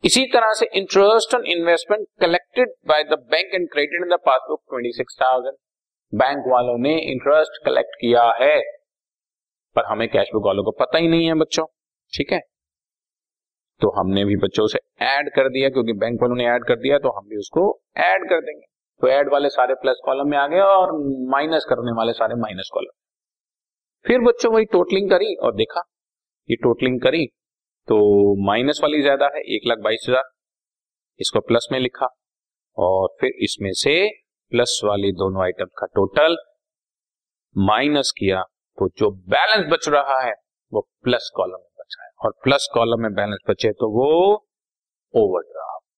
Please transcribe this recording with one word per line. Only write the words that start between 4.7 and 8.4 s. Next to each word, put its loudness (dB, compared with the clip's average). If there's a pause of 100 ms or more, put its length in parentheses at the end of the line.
twenty-six -8
thousand, 0 (540)
बैंक 0
वालों 2
ने 0 (200)
इंटरेस्ट 0
कलेक्ट -2
किया 4 (160)
है 4 (1200)